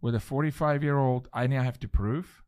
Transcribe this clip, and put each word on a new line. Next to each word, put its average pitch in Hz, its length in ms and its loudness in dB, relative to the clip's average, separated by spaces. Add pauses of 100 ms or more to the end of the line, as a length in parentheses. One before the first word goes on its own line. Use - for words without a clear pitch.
with 117 140 0
a 110 60 2
forty-five-year-old, 143 1120 0
I 123 140 0
now 131 160 2
have 127 180 -2
to 113 80 -8
prove 123 600 -2